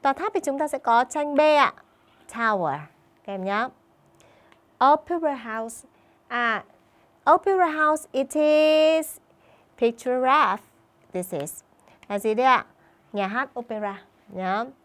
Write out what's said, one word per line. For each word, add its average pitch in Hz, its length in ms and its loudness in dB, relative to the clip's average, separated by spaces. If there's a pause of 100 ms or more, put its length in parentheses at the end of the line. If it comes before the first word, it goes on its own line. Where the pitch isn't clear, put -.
Tòa 269 120 0
tháp 415 200 -6
thì 392 60 -2
chúng 277 200 -4
ta 302 80 -2
sẽ 277 100 -6
có 240 260 2
tranh 294 320 -4
B 277 40 2
ạ. 302 340 4 (600)
Tower, 190 460 -2 (460)
các 196 80 -12
em 185 120 -8
nhá. 202 220 -4 (1300)
Opera 311 420 -2
house. 226 520 -12 (400)
À, 233 360 -2 (680)
opera 370 340 2
house, 311 460 0
it 269 220 -4
is 311 840 2 (600)
picture 247 420 -2
F. 254 380 2 (560)
This 180 200 -6
is. 147 300 -10 (440)
Là 202 120 -4
gì 214 140 -2
đây 247 120 0
ạ? 262 200 2 (480)
Nhà 202 140 -4
hát 247 220 -6 (100)
opera 214 420 -8 (260)
nhá. 190 380 -6 (200)